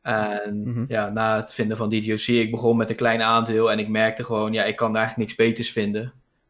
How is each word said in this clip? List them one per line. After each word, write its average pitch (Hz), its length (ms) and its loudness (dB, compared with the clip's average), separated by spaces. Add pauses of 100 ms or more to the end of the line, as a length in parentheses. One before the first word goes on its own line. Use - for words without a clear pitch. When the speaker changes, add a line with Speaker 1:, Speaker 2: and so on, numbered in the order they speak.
Speaker 1:
En 104 640 -4
Speaker 2:
Mhm. 117 240 -4
Speaker 1:
ja, 107 220 -2
na 110 260 0
het - 180 -6
vinden 107 220 -2
van 107 140 -2
D 113 40 0
G 110 160 0
O 107 40 0
C, - 140 -4
ik 117 220 2
begon 117 260 2
met 117 140 0
een 113 60 -6
klein 113 260 2
aandeel 113 480 4
en 107 80 2
ik 104 100 -2
merkte 110 360 2
gewoon, 107 280 -2
ja, 110 120 2
ik 107 120 -2
kan 110 200 0
eigenlijk 110 320 -2
niks 113 200 2
beters 117 240 -2
vinden. 107 400 -2 (380)